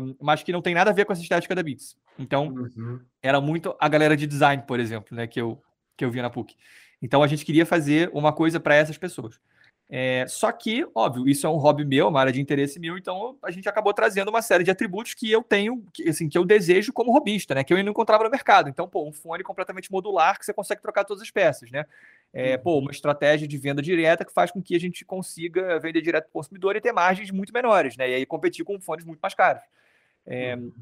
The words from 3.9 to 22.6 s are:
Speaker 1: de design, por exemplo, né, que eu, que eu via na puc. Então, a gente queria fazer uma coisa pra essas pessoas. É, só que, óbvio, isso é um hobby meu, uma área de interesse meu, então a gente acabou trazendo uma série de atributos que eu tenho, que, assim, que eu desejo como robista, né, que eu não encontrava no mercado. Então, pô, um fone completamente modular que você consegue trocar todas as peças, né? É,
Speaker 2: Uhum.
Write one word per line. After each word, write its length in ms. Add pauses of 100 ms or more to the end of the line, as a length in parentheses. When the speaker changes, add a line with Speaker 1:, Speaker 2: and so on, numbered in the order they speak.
Speaker 1:
de 100
design, 400
por 140
exemplo, 360
né, 100
que 140
eu, 220 (340)
que 80
eu 60
via 120
na 80
puc. 240 (480)
Então, 200
a 40
gente 180
queria 220
fazer 480
uma 180
coisa 280
pra 140
essas 240
pessoas. 400 (540)
É, 360
só 240
que, 420
óbvio, 340
isso 180
é 40
um 60
hobby 280
meu, 240
uma 120
área 120
de 80
interesse 380
meu, 180
então 460
a 80
gente 180
acabou 240
trazendo 360
uma 120
série 220
de 80
atributos 440
que 180
eu 100
tenho, 400 (100)
que, 160
assim, 200
que 100
eu 60
desejo 480
como 180
robista, 460
né, 80
que 100
eu 80
não 80
encontrava 320
no 80
mercado. 380
Então, 200
pô, 200
um 40
fone 300
completamente 480
modular 480
que 60
você 100
consegue 280
trocar 220
todas 180
as 80
peças, 420
né? 140 (460)
É, 240
Speaker 2:
Uhum. 60